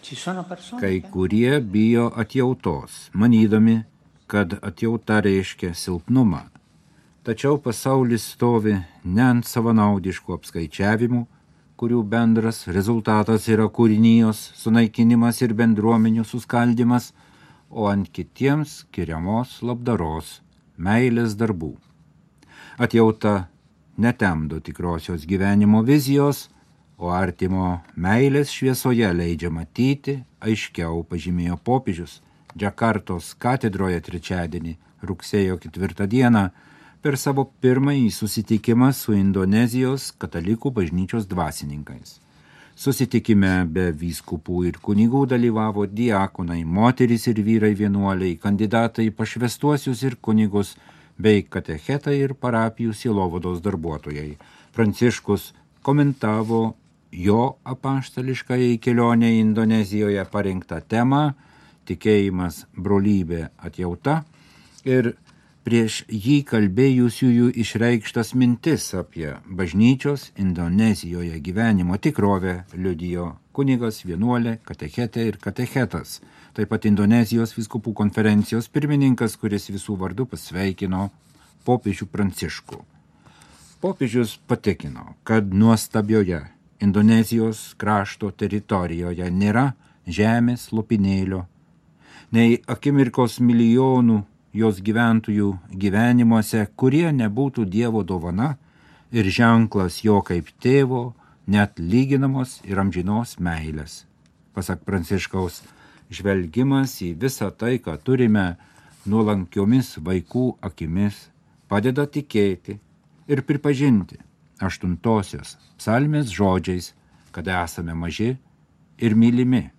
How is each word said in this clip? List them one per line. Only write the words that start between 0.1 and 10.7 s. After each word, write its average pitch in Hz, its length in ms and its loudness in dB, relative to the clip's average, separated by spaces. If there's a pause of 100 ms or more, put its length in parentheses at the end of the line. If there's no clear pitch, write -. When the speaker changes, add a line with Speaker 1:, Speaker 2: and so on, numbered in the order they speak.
Speaker 1:
sono 180 280 -8
persone 185 380 -12
Speaker 2:
Kai 95 200 -2
Speaker 1:
che - 80 -18
Speaker 2:
kurie 110 520 2
bijo 113 520 2
atjautos, 117 1000 -4
manydami, 110 720 4 (440)
kad 101 340 -2
atjauta 113 580 -2
reiškia 95 540 -2
silpnumą. 95 800 0 (720)
Tačiau 139 340 0
pasaulis 127 680 0 (100)
stovi 113 380 2 (300)
ne 95 200 2
ant 120 240 2
savanaudiškų 104 880 0
apskaičiavimų, 107 880 -2 (580)